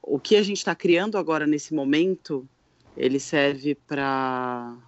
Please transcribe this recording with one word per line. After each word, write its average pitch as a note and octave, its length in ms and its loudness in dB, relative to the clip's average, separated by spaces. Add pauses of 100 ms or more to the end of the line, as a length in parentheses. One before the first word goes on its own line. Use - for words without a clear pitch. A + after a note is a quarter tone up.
o - 160 -2
que G#3+ 180 4
a G#3+ 60 6
gente G3 220 -4
tá F3 100 -2
criando F#3+ 440 2
agora D#3 280 0
nesse D3+ 280 -2
momento, D3 720 0 (480)
ele C3+ 240 0
serve C#3+ 540 0
pra B2+ 1000 -4 (140)